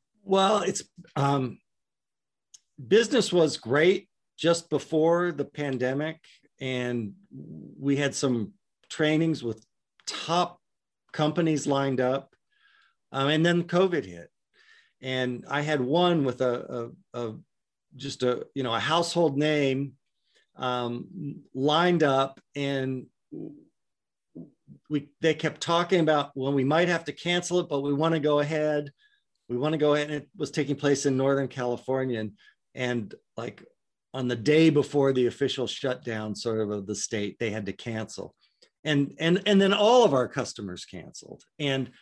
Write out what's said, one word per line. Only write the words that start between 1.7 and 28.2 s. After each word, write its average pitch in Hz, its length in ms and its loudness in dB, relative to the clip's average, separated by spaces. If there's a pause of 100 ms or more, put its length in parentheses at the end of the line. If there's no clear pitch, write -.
business 220 440 4
was 165 240 4
great 160 520 2 (280)
just 170 320 0
before 165 640 2
the 143 140 -4
pandemic, 139 720 -4 (420)
and 123 540 -4 (160)
we 147 640 -4
had 143 180 0
some 120 380 -2 (360)
trainings 156 560 0
with 113 200 -8 (420)
top - 540 -2 (520)
companies 151 560 0
lined 139 320 0
up, 131 340 -2 (800)
um, 135 160 0
and 156 180 2
then 175 160 2
covid 175 420 2
hit. 87 240 -16 (720)
And 127 480 -4
I 143 120 -2
had 147 200 -2
one 165 440 2
with 123 160 -2
a, 123 500 -4 (240)
a, 120 60 -8
a, 113 140 -8 (600)
just 127 300 -6
a, 123 200 0 (120)
you 135 80 -2
know, 117 100 -2
a 113 60 0
household 160 580 0
name, 143 540 0 (640)
um, 123 500 -4 (480)
lined 160 480 4
up, 135 380 2 (160)
and 135 500 -4 (1800)
we, 147 200 -4 (100)
they 160 140 2
kept 156 260 -4
talking 175 400 2
about, 151 340 2
"Well, 135 180 -2
we 135 120 2
might 160 240 4
have 165 160 -2
to 147 80 -8
cancel 175 480 -2
it, 170 80 -6
but 143 140 -2
we 143 120 -2
wanna 160 240 2
go 147 220 2